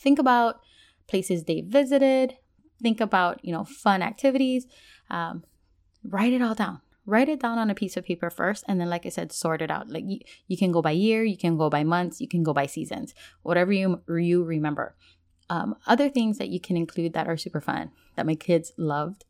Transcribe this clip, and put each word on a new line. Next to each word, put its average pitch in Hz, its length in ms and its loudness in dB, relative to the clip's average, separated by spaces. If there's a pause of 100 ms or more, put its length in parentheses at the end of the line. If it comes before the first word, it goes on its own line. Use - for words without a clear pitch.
think 277 180 6
about 240 420 4 (460)
places 185 380 -2
they 160 160 -2
visited, 262 760 4 (460)
think 226 180 0
about, 185 440 0
you 175 80 -6
know, 165 120 -4
fun 196 380 0
activities, 254 640 0 (440)
um, 170 340 -6 (600)
write 202 280 0
it 254 100 2
all 226 120 0
down. 180 260 -4 (260)
Write 240 220 4
it - 120 -2
down 233 180 -2
on 220 120 0
a 202 40 -2
piece 196 220 -6
of 180 80 -6
paper 170 260 -4
first, 190 380 -4
and 190 120 0
then, 175 80 -2
like 170 180 -4
I - 20 -10
said, 170 240 -8
sort 160 300 -4
it 156 80 -4
out. - 180 -6
Like, - 180 -8
you, 196 140 -6 (260)
you 180 100 -4
can 185 140 2
go 165 120 2
by 156 100 2
year, 220 320 2
you 208 120 0
can 165 200 2
go 156 120 2
by 147 140 2
months, 170 380 0
you - 80 -6
can 170 140 0
go 156 100 2
by 143 140 0
seasons, - 480 -10 (280)
whatever 175 300 2
you, 190 360 2
you 175 360 2
remember. 151 500 -4 (540)
Um, 175 260 -4 (120)
other 269 220 4
things 226 300 0
that - 120 -6
you 180 100 -6
can - 160 -2
include 165 380 -4
that 160 120 -4
are 165 100 -2
super - 240 -8
fun - 300 -6 (240)
that - 120 -4
my 160 100 0
kids 165 400 0
loved 151 540 -4